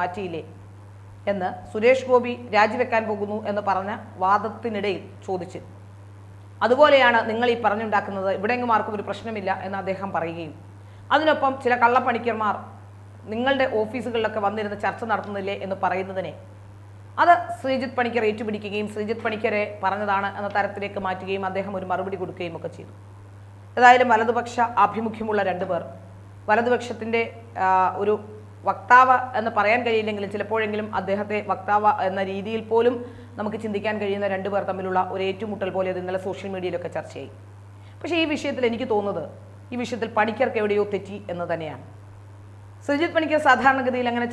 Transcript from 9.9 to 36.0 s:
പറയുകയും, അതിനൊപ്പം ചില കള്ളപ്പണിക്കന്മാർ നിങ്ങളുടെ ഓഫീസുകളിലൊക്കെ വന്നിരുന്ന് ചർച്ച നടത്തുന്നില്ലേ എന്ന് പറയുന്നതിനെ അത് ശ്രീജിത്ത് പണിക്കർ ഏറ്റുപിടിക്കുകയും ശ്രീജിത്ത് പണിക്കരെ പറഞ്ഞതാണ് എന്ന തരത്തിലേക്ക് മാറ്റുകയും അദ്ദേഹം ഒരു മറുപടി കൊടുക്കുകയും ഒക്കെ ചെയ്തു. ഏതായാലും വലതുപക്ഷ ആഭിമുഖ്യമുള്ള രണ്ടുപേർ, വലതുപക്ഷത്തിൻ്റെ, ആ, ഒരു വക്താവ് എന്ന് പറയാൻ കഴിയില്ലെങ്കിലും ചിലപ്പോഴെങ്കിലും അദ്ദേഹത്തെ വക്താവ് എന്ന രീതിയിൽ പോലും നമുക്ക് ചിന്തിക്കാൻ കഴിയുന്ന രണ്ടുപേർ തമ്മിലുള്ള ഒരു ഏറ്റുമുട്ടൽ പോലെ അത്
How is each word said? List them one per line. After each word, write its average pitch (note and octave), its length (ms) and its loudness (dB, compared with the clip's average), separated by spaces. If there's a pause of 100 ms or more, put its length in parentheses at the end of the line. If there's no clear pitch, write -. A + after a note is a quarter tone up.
പറയുകയും, E3 400 -6 (600)
അതിനൊപ്പം D4 380 4 (120)
ചില A#3+ 180 4
കള്ളപ്പണിക്കന്മാർ A#3 720 2 (760)
നിങ്ങളുടെ C4 320 2 (140)
ഓഫീസുകളിലൊക്കെ A3 680 -2
വന്നിരുന്ന് G#3 380 -2
ചർച്ച G3 280 -2
നടത്തുന്നില്ലേ G3 440 -2 (100)
എന്ന് F#3+ 200 -4
പറയുന്നതിനെ F#3 460 -2 (920)
അത് E4+ 100 8 (280)
ശ്രീജിത്ത് C4 380 -2
പണിക്കർ A#3 300 0
ഏറ്റുപിടിക്കുകയും G#3+ 640 -4
ശ്രീജിത്ത് G#3+ 320 -4
പണിക്കരെ G#3+ 380 0 (200)
പറഞ്ഞതാണ് G3 460 0 (100)
എന്ന G3+ 180 -4
തരത്തിലേക്ക് G3+ 500 -2
മാറ്റുകയും F#3+ 420 -2
അദ്ദേഹം F#3+ 300 -4
ഒരു F#3 140 -8
മറുപടി F#3+ 280 -4
കൊടുക്കുകയും E3+ 380 -6
ഒക്കെ E3 180 -8
ചെയ്തു. - 160 -16 (840)
ഏതായാലും B3 340 10
വലതുപക്ഷ A3+ 420 2 (300)
ആഭിമുഖ്യമുള്ള A3 640 -2
രണ്ടുപേർ, F3 340 -2 (680)
വലതുപക്ഷത്തിൻ്റെ, A#3 720 0 (420)
ആ, - 20 4 (360)
ഒരു G3+ 120 2 (540)
വക്താവ് B3+ 500 8 (220)
എന്ന് A3+ 180 -2
പറയാൻ G#3+ 300 4
കഴിയില്ലെങ്കിലും G#3 480 0
ചിലപ്പോഴെങ്കിലും G#3 520 -2 (120)
അദ്ദേഹത്തെ G3+ 400 -2 (100)
വക്താവ് G#3 420 2 (160)
എന്ന F#3+ 220 -2
രീതിയിൽ G#3 400 -6
പോലും A#3 260 4 (440)
നമുക്ക് G#3+ 260 -4
ചിന്തിക്കാൻ G#3+ 380 -2
കഴിയുന്ന G3+ 320 -2
രണ്ടുപേർ G3 340 -2
തമ്മിലുള്ള F#3 320 0 (140)
ഒരു F#3+ 140 -2
ഏറ്റുമുട്ടൽ G3 480 -6
പോലെ F#3 160 0
അത് F3+ 100 -4